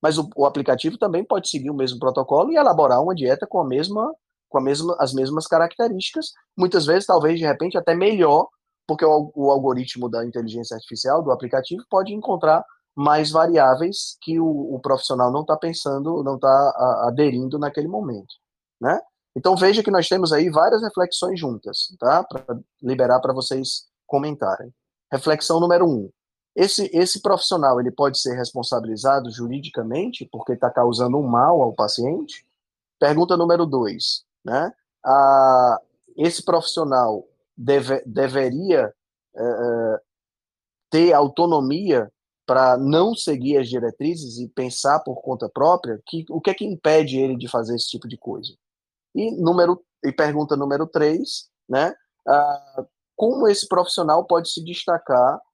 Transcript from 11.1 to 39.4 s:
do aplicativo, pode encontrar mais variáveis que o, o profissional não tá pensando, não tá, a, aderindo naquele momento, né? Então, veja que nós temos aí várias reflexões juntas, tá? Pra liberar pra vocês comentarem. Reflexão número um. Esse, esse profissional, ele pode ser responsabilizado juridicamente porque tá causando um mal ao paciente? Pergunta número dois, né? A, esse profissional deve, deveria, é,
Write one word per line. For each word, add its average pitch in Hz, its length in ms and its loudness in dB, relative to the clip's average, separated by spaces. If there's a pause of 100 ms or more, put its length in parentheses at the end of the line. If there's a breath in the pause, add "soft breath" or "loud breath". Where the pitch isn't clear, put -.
do 143 100 -2
aplicativo, 131 580 -4
pode 196 240 0
encontrar 175 500 0 (320 soft breath)
mais 151 340 2
variáveis 160 920 2
que 165 180 -4
o, 151 340 -2
o 127 60 -8
profissional 127 540 0
não 147 100 -2
tá 151 140 0
pensando, 156 680 -6
não 135 160 -4
tá, 139 80 0
a, 127 640 2
aderindo 131 500 0
naquele 147 300 -4
momento, 147 460 -8 (440)
né? 151 220 0 (340)
Então, 185 220 2
veja 196 260 4
que 208 80 0
nós 180 160 2
temos 180 240 0
aí 156 180 2
várias 180 320 4
reflexões 185 560 -2
juntas, 117 600 -8
tá? 139 240 4
Pra 131 340 -10 (240)
liberar 127 380 2
pra 127 140 -2
vocês 131 520 -6 (220)
comentarem. 135 680 -4 (380)
Reflexão 156 480 0
número 175 260 4
um. 113 240 -2 (460)
Esse, 196 360 0
esse 180 300 0
profissional, 160 580 2
ele 123 120 -2
pode 139 280 0
ser 123 160 -4
responsabilizado 120 960 -2
juridicamente 123 1000 -8
porque 120 280 -6
tá 120 120 0
causando 123 480 0
um 147 80 0
mal 135 360 4
ao 120 100 0
paciente? 131 760 -4 (540)
Pergunta 165 380 2
número 170 300 2
dois, 117 580 -4 (180)
né? 143 300 -4 (320)
A, 131 760 6 (380)
esse 165 260 0
profissional 135 840 0 (300)
deve, 131 500 0
deveria, 131 880 0 (420)
é, - 80 -6